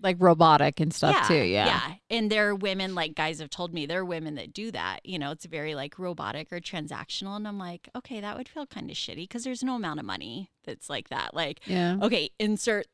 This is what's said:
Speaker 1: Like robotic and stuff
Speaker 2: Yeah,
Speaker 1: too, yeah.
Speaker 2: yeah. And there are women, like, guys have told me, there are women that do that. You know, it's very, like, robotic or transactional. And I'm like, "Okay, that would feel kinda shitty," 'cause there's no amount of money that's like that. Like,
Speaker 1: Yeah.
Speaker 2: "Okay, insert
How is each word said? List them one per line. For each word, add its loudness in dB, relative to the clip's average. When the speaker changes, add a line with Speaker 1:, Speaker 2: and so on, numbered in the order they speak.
Speaker 1:
Like 2
robotic 10
and 2
stuff 4
Speaker 2:
Yeah, 4
Speaker 1:
too, 6
yeah. 4
Speaker 2:
yeah. 0
And 0
there 4
are 0
women, -2
like, -2
guys -2
have -12
told -6
me, -4
there -2
are -2
women -4
that -10
do -8
that. -6
You -6
know, -4
it's -14
very, -6
like, -8
robotic -8
or -8
transactional. -10
And -8
I'm -10
like, -12
"Okay, -12
that -8
would -12
feel -12
kinda -12
shitty," -10
'cause -8
there's -6
no -2
amount -6
of -8
money -8
that's -12
like -8
that. -6
Like, -4
Speaker 1:
Yeah. 0
Speaker 2:
"Okay, 0
insert 0